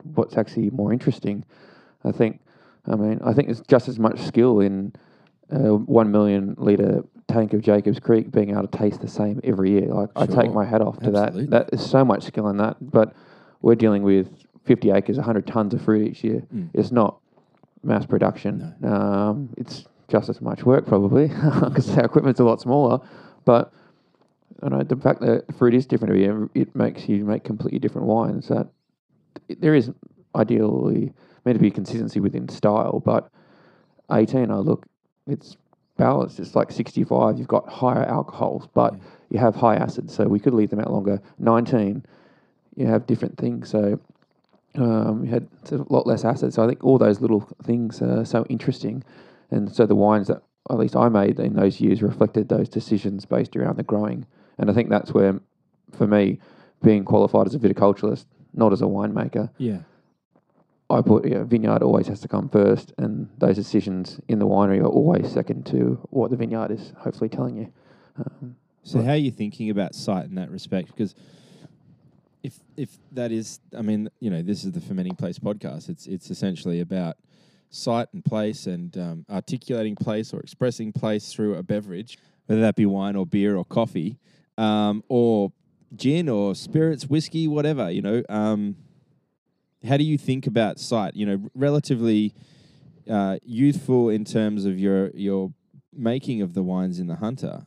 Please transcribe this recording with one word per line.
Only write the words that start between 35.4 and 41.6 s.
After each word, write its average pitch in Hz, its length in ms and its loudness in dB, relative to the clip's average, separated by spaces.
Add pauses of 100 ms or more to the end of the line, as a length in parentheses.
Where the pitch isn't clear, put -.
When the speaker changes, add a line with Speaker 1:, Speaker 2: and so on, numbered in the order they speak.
Speaker 1:
balanced. 127 420 0
It's - 160 -14
like - 160 0
sixty-five, 117 640 0
you've 123 100 -8
got - 220 0
higher 123 340 0
alcohols, - 680 -4
but 117 200 2
Speaker 2:
Yeah. 95 60 -16 (300)
Speaker 1:
you 110 100 -2
have 110 160 4
high 113 200 4
acids, - 380 -4
so 104 140 0
we 104 120 2
could 127 140 2
leave 107 180 2
them 104 80 -2
out 113 120 -4
longer. 101 300 -2 (180)
Nineteen, 117 640 0 (720)